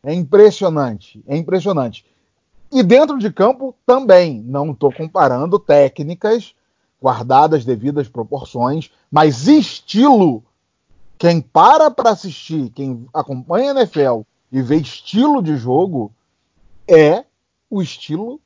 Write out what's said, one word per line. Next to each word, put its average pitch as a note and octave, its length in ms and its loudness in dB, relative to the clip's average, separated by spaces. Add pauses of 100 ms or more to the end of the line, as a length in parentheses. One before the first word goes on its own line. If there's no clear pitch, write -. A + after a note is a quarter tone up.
É C#3+ 100 -8
impressionante, D#3+ 1120 0
é C#3+ 120 -6
impressionante. E3 680 -6 (680)
E C4 120 0
dentro C#4 340 2
de G#3 140 -4
campo B3+ 420 -2 (120)
também. F3+ 600 2
Não C#3 280 -6
tô C#3 180 0
comparando D#3+ 680 -2
técnicas D#3+ 960 -2 (480)
guardadas C3+ 640 0
devidas B2+ 460 -6
proporções, B2+ 840 -8 (200)
mas D3 360 0
estilo, A3 960 2 (760)
quem E3+ 220 0
para C#4 500 4
pra A#3+ 220 0
assistir, D#3+ 600 -8
quem B2+ 420 -12
acompanha D#3 580 -6
a C#4 40 -6
N C4 80 0
F D#3+ 180 -4
L A#2+ 240 -2 (260)
e C3 100 -4
vê C3 160 0
estilo A#3+ 640 -2
de D#3 140 -4
jogo, C3+ 560 -4 (760)
é E3 360 4 (460)
o G3 120 -6
estilo G3+ 640 -10